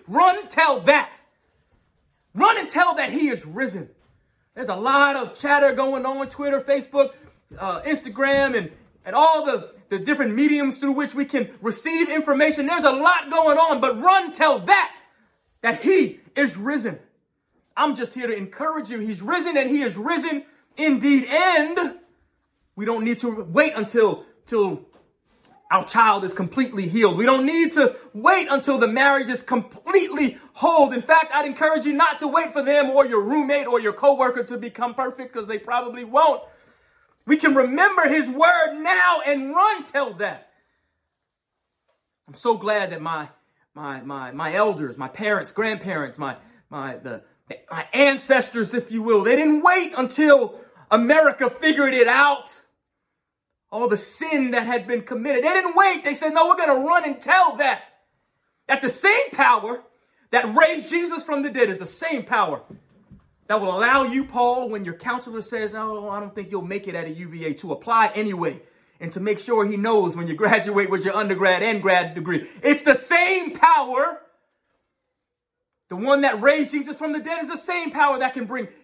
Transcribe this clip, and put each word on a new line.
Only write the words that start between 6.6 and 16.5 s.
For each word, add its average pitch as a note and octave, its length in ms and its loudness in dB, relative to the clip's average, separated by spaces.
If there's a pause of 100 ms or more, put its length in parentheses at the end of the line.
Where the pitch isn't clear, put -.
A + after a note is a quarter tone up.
Facebook, C#4 520 0 (440)
uh, F3 260 -6
Instagram, C4+ 760 0
and, E3+ 140 -6 (320)
and F#3+ 100 -8
all D#4 320 4
the, - 260 -4 (160)
the G3 120 -4
different A3 340 -2
mediums C#4+ 440 0
through C#4 140 -2
which C#4 220 -4
we C4+ 100 -4
can C4 260 -4 (120)
receive E4 480 -4
information. D4 560 0
There's E4 180 0
a C#4 60 6
lot D#4 400 2
going D#4 260 2
on, D#4+ 240 4
but A#3 220 0
run F#4 300 4
tell C#4+ 260 2
that, F4 340 0 (720)
that A3+ 200 -4
he E4+ 380 2 (140)
is B3+ 220 -2